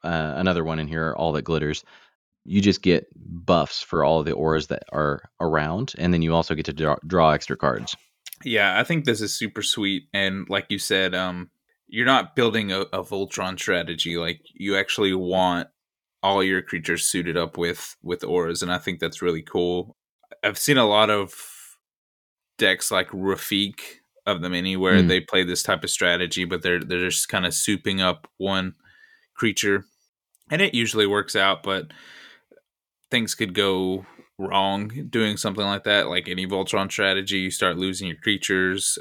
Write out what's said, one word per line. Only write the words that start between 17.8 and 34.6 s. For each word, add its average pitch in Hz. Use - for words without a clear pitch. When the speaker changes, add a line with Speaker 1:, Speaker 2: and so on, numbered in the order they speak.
Speaker 2:
with -
auras, 85
and 90
I 90
think 85
that's 82
really 85
cool. 90
I've 101
seen 143
a 120
lot 104
of 101
decks 95
like 92
Rafiq 98
of 92
the 90
Many 90
where 92
Speaker 1:
Mm. 90
Speaker 2:
they 92
play 92
this 87
type 90
of 92
strategy, 90
but 87
they're, 87
they're 90
just -
kinda 92
souping 95
up 92
one 95
creature, 101
and 165
it 196
usually 107
works 101
out, 98
but 92
things 117
could 101
go 95
wrong 98